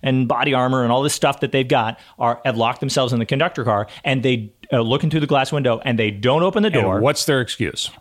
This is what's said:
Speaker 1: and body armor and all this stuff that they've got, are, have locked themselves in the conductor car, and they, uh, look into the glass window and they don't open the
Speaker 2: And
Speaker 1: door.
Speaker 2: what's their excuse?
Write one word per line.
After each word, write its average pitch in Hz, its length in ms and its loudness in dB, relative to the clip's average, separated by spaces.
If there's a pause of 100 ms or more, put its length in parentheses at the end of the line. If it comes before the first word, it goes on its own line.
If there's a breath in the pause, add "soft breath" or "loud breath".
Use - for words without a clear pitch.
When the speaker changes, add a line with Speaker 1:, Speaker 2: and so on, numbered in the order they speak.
Speaker 1:
and 131 260 2
body 135 260 0
armor 127 300 2
and 117 80 2
all 127 100 2
this 143 120 0
stuff 139 260 0
that 143 100 -2
they've 135 160 0
got, 120 320 0 (220 loud breath)
are, 120 240 0
have 127 120 0
locked 113 220 0
themselves 131 340 -2
in 120 60 0
the 113 80 -2
conductor 143 380 -2
car, 104 240 0 (160 loud breath)
and 131 180 0
they, 120 300 0 (200)
uh, 131 80 2
look 117 220 0
into 160 160 0
the 147 80 0
glass 139 240 0
window 131 340 0
and 123 140 0
they 110 140 0
don't 123 320 2
open 190 180 0
the 214 60 2
Speaker 2:
And 175 60 0
Speaker 1:
door. 101 260 0
Speaker 2:
what's 143 240 0
their 139 160 2
excuse? - 500 -6 (100)